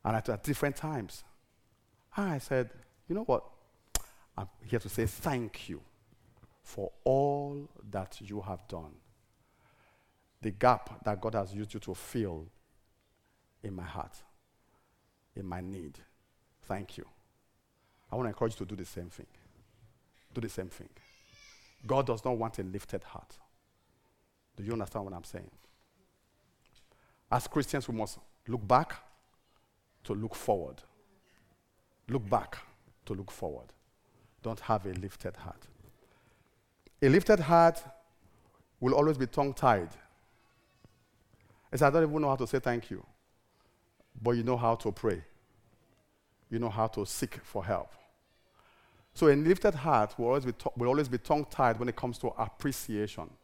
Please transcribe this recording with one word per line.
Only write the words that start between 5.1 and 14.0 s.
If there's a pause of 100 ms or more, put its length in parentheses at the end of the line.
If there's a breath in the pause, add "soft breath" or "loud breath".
you (840)
for (120)
all (220)
that
you
have
done. (1500 soft breath)
The
gap
that
God
has
used
you
to
fill (1160)
in
my
heart, (1120)